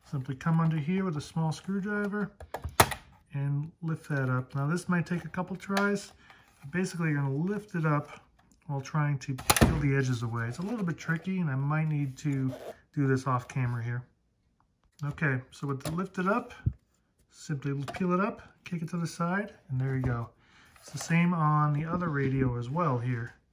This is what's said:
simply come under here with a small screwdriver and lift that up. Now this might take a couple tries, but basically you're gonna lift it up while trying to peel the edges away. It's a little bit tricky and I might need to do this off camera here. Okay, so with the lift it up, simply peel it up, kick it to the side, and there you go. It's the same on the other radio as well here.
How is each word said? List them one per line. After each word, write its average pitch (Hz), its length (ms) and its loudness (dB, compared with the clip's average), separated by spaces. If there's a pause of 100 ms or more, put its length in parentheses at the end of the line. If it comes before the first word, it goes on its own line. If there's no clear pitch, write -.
simply 131 280 -4
come 165 240 2
under 160 160 4
here 180 280 0
with 175 120 -2
a 143 40 -2
small 160 300 -2
screwdriver 202 800 -2 (1000)
and 143 380 -2 (120)
lift 160 260 -4
that 139 200 0
up. 127 260 0
Now 139 120 0
this 175 220 -2
might 175 180 2
take 175 180 -2
a 156 40 -8
couple 185 260 -6
tries, 202 580 0 (480)
but 143 120 -14
basically 170 380 0
you're 143 100 2
gonna 139 140 0
lift 196 420 -2
it 160 100 2
up 147 340 0 (460)
while 139 140 -2
trying 147 380 0
to - 160 -4
peel - 440 4
the 143 160 2
edges 127 280 2
away. 117 240 -2
It's 120 120 -6
a 170 40 -6
little 208 220 -2
bit 165 120 -2
tricky 165 440 -2
and 170 80 0
I 135 60 -2
might 151 340 2
need 143 300 0
to 135 340 0 (420)
do 143 120 2
this 131 200 4
off 131 200 0
camera 120 380 -2
here. 120 200 -4 (1000)
Okay, 139 360 0 (100)
so - 180 -8
with 135 140 -4
the 156 100 -4
lift 180 260 -2
it 180 80 2
up, 233 280 2 (760)
simply 139 440 -4 (200)
peel 180 180 2
it 180 80 4
up, 226 200 0 (240)
kick 170 180 -4
it 160 80 -6
to 175 60 -4
the 170 100 0
side, 180 460 -2 (160)
and 131 120 -2
there 135 160 0
you 131 60 0
go. 120 280 0 (500)
It's - 100 -18
the 143 80 -10
same 175 360 4
on 151 380 4
the 147 120 0
other 175 240 -2
radio 135 480 2
as 120 140 -4
well 147 280 2
here. 117 360 -2 (180)